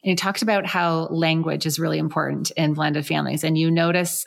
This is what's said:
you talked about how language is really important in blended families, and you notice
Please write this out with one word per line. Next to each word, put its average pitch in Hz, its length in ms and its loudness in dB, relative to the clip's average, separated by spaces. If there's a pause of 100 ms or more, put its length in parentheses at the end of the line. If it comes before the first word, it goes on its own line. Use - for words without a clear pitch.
you 185 140 2
talked 196 260 -2
about 208 240 2
how 170 440 0
language 160 560 0
is 151 120 -2
really 156 200 0
important 151 540 -2
in 151 220 0
blended 151 320 -2
families, 156 380 -2
and 160 140 2
you 165 120 4
notice 170 560 2